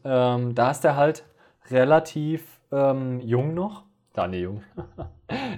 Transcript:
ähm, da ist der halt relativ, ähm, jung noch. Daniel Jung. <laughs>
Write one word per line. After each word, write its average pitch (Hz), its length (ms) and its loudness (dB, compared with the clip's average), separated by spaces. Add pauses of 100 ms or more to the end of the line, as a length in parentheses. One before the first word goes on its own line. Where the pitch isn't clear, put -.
ähm, 123 500 2
da 120 160 2
ist 143 140 -6
der 147 120 4
halt 151 280 2 (460)
relativ, 156 880 2 (120)
ähm, 135 480 0
jung 127 340 0
noch. 202 300 -6 (280)
Daniel 92 300 -2
Jung. 98 200 -8 (140)
<laughs> - 320 -14 (500)